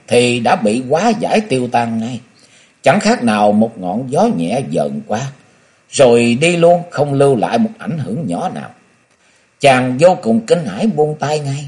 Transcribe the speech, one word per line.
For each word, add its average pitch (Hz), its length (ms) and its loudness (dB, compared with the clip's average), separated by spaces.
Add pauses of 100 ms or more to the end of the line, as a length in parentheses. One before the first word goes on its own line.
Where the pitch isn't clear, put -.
thì 123 320 2
đã 127 160 2
bị 113 320 0
hóa 170 200 0
giải 214 320 0
tiêu 131 320 -4
tan 117 260 -2
ngay. 113 220 -6 (640)
Chẳng 165 180 4
khác 233 240 0
nào 104 280 2
một 110 260 0
ngọn 95 320 -6
gió 180 260 2
nhẹ 87 240 -4 (100)
dần 73 360 -4
qua, 107 140 -4 (680)
rồi 120 500 4
đi 170 160 2
luôn, 170 340 4
không 143 240 -2
lưu 139 220 2
lại 92 220 -2
một 214 200 0
ảnh 156 200 -10
hưởng 143 280 -8
nhỏ 170 280 -6
nào. 67 160 -12 (920)
Chàng 127 400 2
vô 175 220 6
cùng 226 180 2
kinh 170 240 0
hãi 208 220 -4
buông 151 280 0
tay 151 260 -4
ngay. 143 280 -6